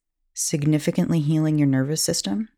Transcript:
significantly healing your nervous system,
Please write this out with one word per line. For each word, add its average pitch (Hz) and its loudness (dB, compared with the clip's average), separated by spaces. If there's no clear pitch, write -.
significantly 156 0
healing 156 0
your 143 4
nervous 135 0
system, 202 -4